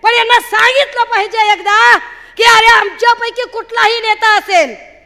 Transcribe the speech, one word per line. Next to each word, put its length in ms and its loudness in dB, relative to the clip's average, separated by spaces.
पण 120 0
यांना 260 2
सांगितलं 640 -2
पाहिजे 480 -2
एकदा 460 2
की 60 -2
अरे, 240 4
आमच्यापैकी 840 0
कुठलाही 520 -4
नेता 360 0
असेल 380 0